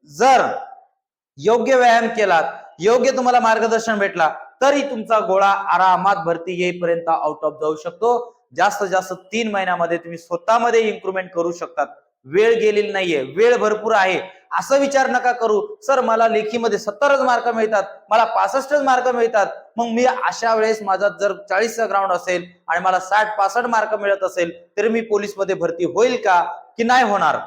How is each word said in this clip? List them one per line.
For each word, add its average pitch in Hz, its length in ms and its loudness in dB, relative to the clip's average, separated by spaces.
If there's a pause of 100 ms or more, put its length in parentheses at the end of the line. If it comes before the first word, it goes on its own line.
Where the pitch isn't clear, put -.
(180)
जर 240 240 6 (920)
योग्य 226 400 2
व्यायाम 233 300 4
केलात, 202 360 2 (360)
योग्य 233 320 2
तुम्हाला 247 300 2
मार्गदर्शन 226 580 0
भेटला, 175 360 0 (280)
तरी 277 200 4
तुमचा 226 360 -2
गोळा 196 280 2
आरामात 185 680 2
भरती 170 460 -4
येईपर्यंत 170 460 -2
out 151 440 -2
of - 80 -18
जाऊ 156 160 -2
शकतो. 226 640 -4 (140)
जास्त 202 280 0
जास्त 185 280 -2
तीन 220 380 -6
महिन्यामध्ये 175 460 -2
तुम्ही 170 220 -12
स्वतःमध्ये 226 640 0
इम्प्रूव्हमेंट 190 500 -6
करू 170 220 -2
शकतात. 147 340 -6 (380)
वेळ 214 300 2
गेलेली 208 380 -2
नाहीये, 175 300 -2
वेळ 196 340 2
भरपूर 214 380 0
आहे. 190 500 0 (140)
असं 269 200 0
विचार 269 320 2
नका 247 220 0
करू, 226 340 0 (160)
"सर, 262 180 2
मला 226 280 2
लेखीमध्ये 214 500 -2
सत्तरच 277 420 0
मार्क 240 280 0
मिळतात, 220 340 0 (280)
मला 226 140 6
पासष्टच 262 560 0
मार्क 254 280 2
मिळतात, 226 380 2 (300)
मग 233 100 -2
मी 233 180 0
अशा 233 500 0
वेळेस 220 280 0
माझा 196 260 0 (120)
जर 196 120 0 (160)
चाळीसचा 226 380 -2
ग्राउंड 196 260 0
असेल 180 320 -4 (240)
आणि 165 120 0
मला 185 200 2
साठ 214 380 -2
पासष्ट 214 300 0
मार्क 214 260 0
मिळत 196 300 -2
असेल, 175 280 -4 (240)
तर 208 120 0
मी 226 120 0
पोलीसमध्ये 202 540 -4
भरती 170 300 -4
होईल 226 320 0
का 180 260 2 (340)
की 233 60 -4
नाही 247 220 4
होणार?" 175 320 0 (100)